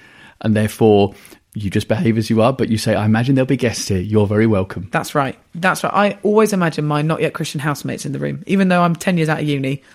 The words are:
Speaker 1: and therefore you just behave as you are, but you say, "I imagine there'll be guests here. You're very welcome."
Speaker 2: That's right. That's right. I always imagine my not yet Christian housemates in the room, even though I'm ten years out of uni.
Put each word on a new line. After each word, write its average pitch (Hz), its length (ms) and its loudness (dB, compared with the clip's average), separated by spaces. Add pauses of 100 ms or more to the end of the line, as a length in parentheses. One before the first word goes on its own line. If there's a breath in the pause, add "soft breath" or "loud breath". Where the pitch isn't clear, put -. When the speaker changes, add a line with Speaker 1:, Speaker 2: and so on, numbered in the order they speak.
(420 loud breath)
Speaker 1:
and 110 120 2
therefore 104 600 4 (400 loud breath)
you 104 160 -6
just 104 180 -2
behave 113 300 0
as 110 100 -4
you 110 140 2
are, 131 100 2
but 120 160 -2
you 110 80 0
say, 107 180 0
"I 101 120 0
imagine 117 280 2
there'll 131 120 2
be 143 100 0
guests 120 320 -4
here. 95 100 0
You're 104 280 2
very 107 200 2
welcome." 95 440 -2
Speaker 2:
That's - 240 -6
right. 135 220 -2 (180)
That's 175 280 -2
right. 160 120 -4
I 196 280 0
always 214 300 2
imagine 165 320 0
my 147 160 0
not 156 220 -2
yet 156 100 -2
Christian - 260 -8
housemates 135 460 -6
in 139 80 -6
the 139 60 -6
room, 143 280 -6
even 190 220 2
though 180 140 2
I'm 170 120 2
ten 180 220 -2
years 156 140 0
out 147 100 -2
of 147 80 -2
uni. 139 340 -2 (120 soft breath)